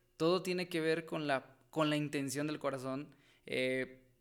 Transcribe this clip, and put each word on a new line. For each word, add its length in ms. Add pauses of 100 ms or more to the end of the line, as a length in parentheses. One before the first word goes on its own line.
(180)
Todo 240
tiene 260
que 140
ver 240
con 200
la, 180 (260)
con 180
la 80
intención 500
del 120
corazón. 500 (380)
Eh, 560 (180)